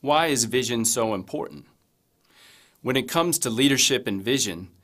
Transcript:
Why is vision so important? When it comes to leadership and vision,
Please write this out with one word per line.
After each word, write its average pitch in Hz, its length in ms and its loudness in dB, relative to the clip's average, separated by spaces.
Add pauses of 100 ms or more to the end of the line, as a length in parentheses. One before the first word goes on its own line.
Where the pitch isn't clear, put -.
Why 151 260 4
is 127 180 2
vision 117 380 0
so 110 300 0
important? 85 520 -8 (1160)
When 127 160 0
it 123 100 -2
comes 170 320 0
to 123 120 -2
leadership 127 560 2
and 98 140 -4
vision, 101 480 -2 (140)